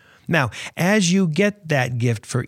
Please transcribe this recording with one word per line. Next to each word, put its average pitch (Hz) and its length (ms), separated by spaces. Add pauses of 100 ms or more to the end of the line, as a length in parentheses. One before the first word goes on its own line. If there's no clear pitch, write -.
(300)
Now, 139 200 (260)
as 180 340
you 190 160
get 175 420
that 127 280
gift 117 300
for - 220